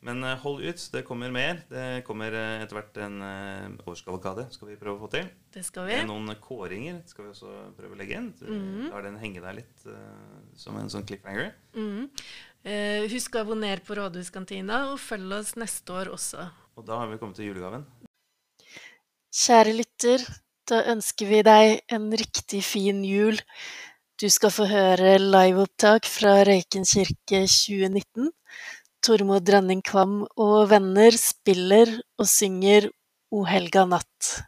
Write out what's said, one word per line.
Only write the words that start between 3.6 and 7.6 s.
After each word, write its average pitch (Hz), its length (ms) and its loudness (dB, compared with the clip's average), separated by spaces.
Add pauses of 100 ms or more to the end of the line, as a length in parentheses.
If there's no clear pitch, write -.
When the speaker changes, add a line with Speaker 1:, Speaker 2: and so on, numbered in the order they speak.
Speaker 1:
årskavalkade, 95 640 -14
skal - 160 -20
vi 104 80 -20
prøve 101 220 -12
å 107 80 -18
få 104 60 -16
til. 175 160 -10 (240)
Speaker 2:
Det 185 120 -20
skal 185 220 -14
vi. 208 160 -8
Speaker 1:
Med 107 60 -8
noen 107 320 -12
kåringer 131 680 -14
skal 104 180 -20
vi 104 40 -20
også 101 220 -20 (240)